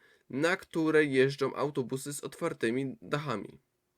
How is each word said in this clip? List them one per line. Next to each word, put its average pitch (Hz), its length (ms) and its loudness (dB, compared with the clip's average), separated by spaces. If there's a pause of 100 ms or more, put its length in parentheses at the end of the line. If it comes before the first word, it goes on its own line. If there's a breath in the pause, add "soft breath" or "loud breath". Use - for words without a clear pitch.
(300 soft breath)
na 165 260 0
której 156 560 2
jeżdżą 135 420 4
autobusy 135 580 -4
z - 120 -10
otwartymi 135 760 -2
dachami. 131 560 -6 (400)